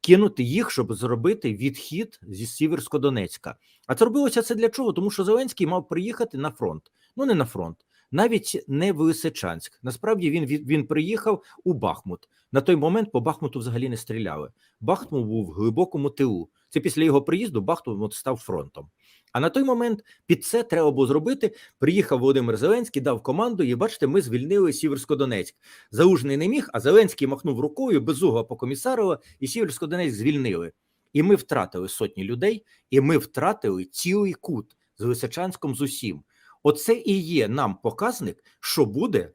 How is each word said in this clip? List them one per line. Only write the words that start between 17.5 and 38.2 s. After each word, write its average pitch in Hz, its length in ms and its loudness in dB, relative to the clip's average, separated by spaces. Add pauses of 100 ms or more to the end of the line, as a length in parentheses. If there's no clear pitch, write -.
Бахмут 101 520 -4
став 131 240 -6
фронтом. 73 520 -10 (440)
А 120 60 0
на 160 100 2
той 269 140 0
момент 240 400 0 (220)
під - 200 2
це 233 180 0
треба 165 280 2
було 131 160 4
зробити. 208 480 0 (240)
Приїхав 160 400 2
Володимир 123 380 2
Зеленський, 180 440 0
дав 120 220 -2
команду, 185 400 -2
і, 123 120 0
бачите, 151 320 -2
ми 175 140 2
звільнили 147 520 0
Сіверськодонецьк. 135 840 -2 (360)
Залужний 139 460 4
не 160 100 0
міг, 254 260 0
а 117 60 0
Зеленський 165 480 6
махнув 135 320 -2
рукою, 151 420 0
Безугла 123 420 2
покомісарила, 180 760 -2 (200)
і 135 80 -6
Сіверськодонецьк 165 680 -4
звільнили. 107 560 -2 (420)
І 147 100 4
ми 196 120 8
втратили 95 540 -2
сотні 101 340 -4
людей, 127 420 -2 (240)
і 135 120 6
ми 147 160 4
втратили 113 680 -2
цілий 190 480 -2
кут - 440 -8 (200)
з 107 60 -10
Лисичанськом, 135 720 -4
з 127 60 -4
усім. 113 420 -6 (400)
Оце 147 300 4
і 226 260 2
є 156 280 0
нам 117 360 -2
показник, 127 600 -4 (160)